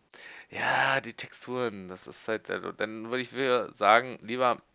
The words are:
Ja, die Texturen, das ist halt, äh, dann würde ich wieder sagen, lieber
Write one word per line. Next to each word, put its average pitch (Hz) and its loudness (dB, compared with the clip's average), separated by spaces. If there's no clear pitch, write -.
Ja, 135 2
die 113 -8
Texturen, 117 -6
das 92 -12
ist - -12
halt, 110 -2
äh, 92 -4
dann 110 -4
würde 127 0
ich 120 -8
wieder 123 2
sagen, 117 6
lieber 123 0